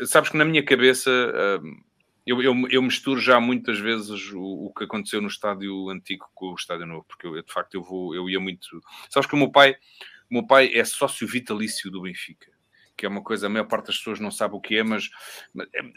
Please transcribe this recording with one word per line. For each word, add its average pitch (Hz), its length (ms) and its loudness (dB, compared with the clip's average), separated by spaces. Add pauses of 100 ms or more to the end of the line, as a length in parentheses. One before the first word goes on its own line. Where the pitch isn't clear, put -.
sabes 151 260 4
que - 60 -4
na 156 80 4
minha 156 180 4
cabeça, 131 480 4
ahm, 101 720 0 (460)
eu, 123 160 0
eu, 127 120 6 (160)
eu 127 120 4
misturo 127 380 0
já 123 200 6
muitas 120 380 0
vezes 104 540 -6
o, 95 340 -8
o 98 100 -12
que 104 80 -8
aconteceu 104 360 -6
no 104 80 -4
estádio 98 640 -6
antigo 95 440 -12
com 92 180 -10
o - 20 -12
estádio 87 320 -10
novo, 82 220 -12
porque - 180 -18
eu, 80 100 -10
eu, 82 60 -10
de - 100 -20
facto, - 220 -6
eu 92 80 -6
vou, 92 320 -8
eu 92 160 -6
ia 95 100 -2
muito. 87 400 -10 (300)
Sabes - 180 2
que - 60 -2
o 147 40 4
meu 139 120 6
pai, 139 260 8 (540)
o 123 40 -2
meu 113 120 0
pai 131 280 8
é 113 100 4
sócio - 420 -4
vitalício 107 640 -6
do 90 120 -10
Benfica, - 480 -14 (460)
que - 80 -6
é 98 40 -4
uma 98 140 -6
coisa, 104 240 -4
a 101 40 -2
maior 107 140 0
parte 107 220 -4
das - 120 -4
pessoas 104 220 -8
não 104 100 -6
sabe 104 240 -4
o 95 60 -12
que - 160 -2
é, 110 60 4
mas, 110 280 -2 (440)
mas, - 200 -10
é, - 80 -6 (140)